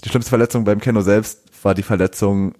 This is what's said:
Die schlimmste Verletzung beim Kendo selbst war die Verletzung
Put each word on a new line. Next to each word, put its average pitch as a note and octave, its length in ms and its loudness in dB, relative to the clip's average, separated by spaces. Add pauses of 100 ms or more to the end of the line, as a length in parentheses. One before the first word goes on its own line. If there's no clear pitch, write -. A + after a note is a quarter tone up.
Die - 60 -8
schlimmste A#2+ 180 -2
Verletzung A#2 360 0
beim G#2 160 2
Kendo A2+ 200 0
selbst G2+ 400 0 (220)
war G2 120 2
die G2 80 -2
Verletzung G2 760 0